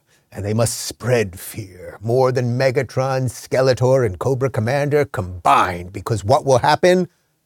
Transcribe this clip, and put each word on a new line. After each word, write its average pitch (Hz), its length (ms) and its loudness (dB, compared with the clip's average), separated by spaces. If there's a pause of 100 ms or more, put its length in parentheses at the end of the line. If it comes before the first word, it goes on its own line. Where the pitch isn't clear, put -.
(320)
And 95 120 -10
they 104 120 -2
must 117 240 0
spread 110 600 -2
fear 90 600 -16
more 127 300 2
than 123 260 -2
Megatron, 131 720 -2
Skeletor, 131 760 2
and 95 140 -2
Cobra 131 320 -2
Commander 139 560 0
combined. 92 880 -2
Because 101 300 -4
what 135 220 2
will 131 120 4
happen 175 500 4 (380)